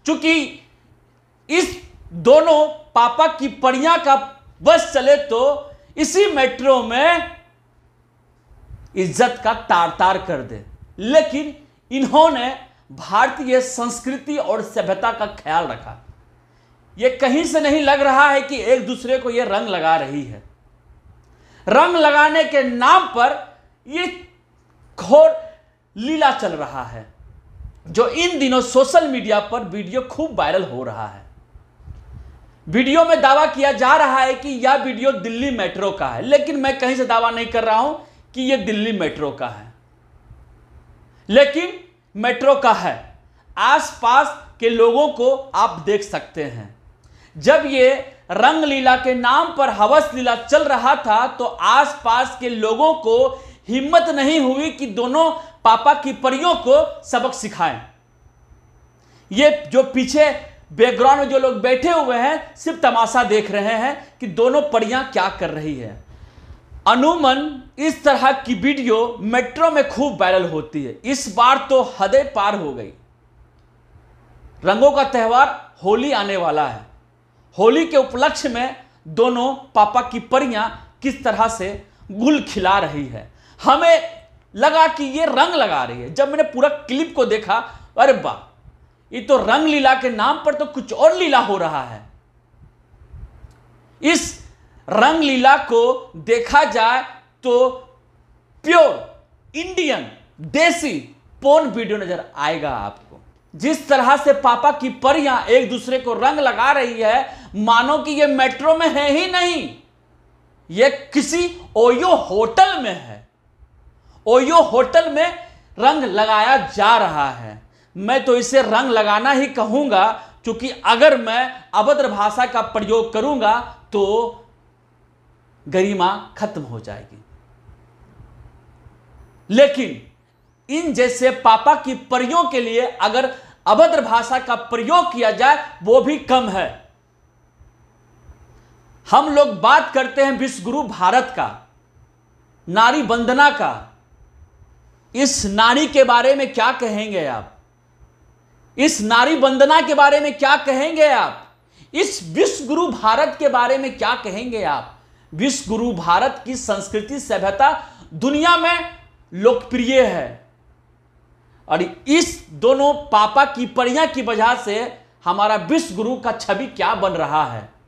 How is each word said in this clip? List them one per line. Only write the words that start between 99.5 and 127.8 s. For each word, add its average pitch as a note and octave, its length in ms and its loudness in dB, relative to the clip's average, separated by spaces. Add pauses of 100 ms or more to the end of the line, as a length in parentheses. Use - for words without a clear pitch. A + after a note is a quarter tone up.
इंडियन D#4 520 -4 (300)
देसी D#4 520 0 (500)
पोर्न D4 240 4
वीडियो G#3+ 320 -6
नजर F3+ 260 -8 (120)
आएगा D3 340 -4
आपको। G2+ 500 -12 (340)
जिस B3+ 340 -4
तरह C4+ 280 4
से C#4+ 160 4
पापा C#4 400 0
की C4 160 -8 (100)
परियां C4+ 480 0
एक A#3+ 240 2
दूसरे B3+ 280 -4
को A#3+ 160 -6
रंग C4 240 0
लगा B3+ 340 0
रही A#3+ 280 -2
है, A#3 560 -2
मानो A#3 420 2
कि D#4 120 -6
ये D4 160 2
मेट्रो C4+ 500 2
में E4 120 2
है C#4+ 220 0
ही F4 220 0
नहीं, F4 440 -4 (960)
ये A3+ 200 4 (220)
किसी F4 480 -2 (160)
ओयो B3 400 4
होटल C4+ 640 2
में G#3 120 -6
है। A#2+ 320 -18 (1000)
ओयो C4+ 360 4
होटल D#4 480 2
में E4 360 -4 (320)
रंग C#4 260 2
लगाया A3 520 2 (100)
जा G#3 320 2
रहा D#3 320 -2
है। A2+ 320 -14 (340)
मैं A#3+ 280 -2
तो B3 120 2
इसे B3 260 2
रंग A#3 280 0
लगाना G#3+ 400 2
ही C#4 160 2
कहूंगा, A#3 600 0 (380)
क्योंकि A#3 260 -6 (160)
अगर B3+ 300 6
मैं B3 480 -4 (100)
अभद्र C4 340 2
भाषा G#3 380 -2
का A#3+ 160 -2
प्रयोग A3 500 -2
करूंगा A3+ 420 0 (380)
तो A3 500 -2 (1200)
गरिमा F#3+ 720 -2
खत्म G#3 240 -8
हो A#2 180 -14
जाएगी। G#2 420 -18 (2250)